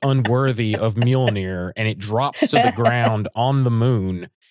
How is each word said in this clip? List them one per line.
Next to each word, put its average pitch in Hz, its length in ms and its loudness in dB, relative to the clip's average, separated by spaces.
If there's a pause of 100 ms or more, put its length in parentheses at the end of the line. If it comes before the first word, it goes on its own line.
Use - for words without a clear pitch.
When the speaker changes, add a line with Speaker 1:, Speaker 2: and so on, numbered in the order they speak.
Speaker 1:
unworthy 123 720 0
of 110 200 -2
Mjolnir, 107 800 0
and 110 120 -2
it 110 100 -4
drops 110 440 -2
to 302 60 4 (100)
the 247 140 4
Speaker 2:
<laughs> - 40 -8
Speaker 1:
ground 113 600 0
on 131 280 2
the 120 80 2
moon, 104 580 0 (220)